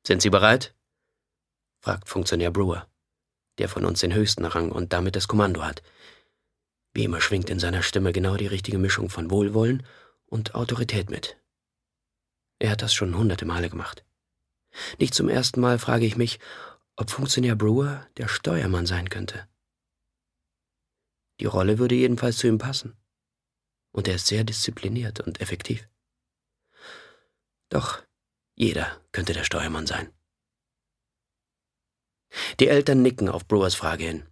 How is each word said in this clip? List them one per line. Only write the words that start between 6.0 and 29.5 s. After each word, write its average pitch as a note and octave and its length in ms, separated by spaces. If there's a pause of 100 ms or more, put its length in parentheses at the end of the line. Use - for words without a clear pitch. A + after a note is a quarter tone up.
Wie A2 100
immer E2+ 180
schwingt F#2+ 280
in F2+ 100
seiner F2+ 240
Stimme F#2+ 300
genau F#2+ 240
die G2+ 100
richtige G2 300
Mischung F#2 320
von E2 200
Wohlwollen A2 560 (420)
und A2 280
Autorität A#2 540
mit. - 280 (1200)
Er G#2 120
hat G#2+ 100
das G#2+ 120
schon F2+ 240
hunderte G2 280
Male E2+ 240
gemacht. - 360 (920)
Nicht C#3 160
zum - 160
ersten B2+ 300
Mal B2 180
frage A#2 280
ich G#2+ 100
mich, A#2 240 (560)
ob - 140
Funktionär B2+ 460
Brewer C3+ 520 (100)
der A2+ 100
Steuermann F#2+ 580
sein F2+ 240
könnte. - 380 (1900)
Die - 60
Rolle G#2 340
würde B2 160
jedenfalls A#2+ 420
zu B2 100
ihm A2 100
passen. A#2+ 380 (960)
Und G2+ 160
er F#2 80
ist F2 120
sehr A2 160
diszipliniert A2 760
und - 220
effektiv. - 460 (1800)
Doch - 340 (520)
jeder E2 460 (100)
könnte F2 220
der E2+ 100
Steuermann D#2+ 440